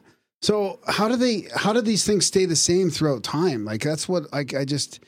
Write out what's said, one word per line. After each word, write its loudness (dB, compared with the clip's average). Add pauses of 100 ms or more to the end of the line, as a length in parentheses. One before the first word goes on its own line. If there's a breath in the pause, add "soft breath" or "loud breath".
(420 soft breath)
So 0
how 2
do 2
they, 0
how 2
do 2
these 2
things 2
stay 2
the 0
same 2
throughout -2
time? -2
Like, -6
that's -2
what, -2
like, -4
I -2
just, -4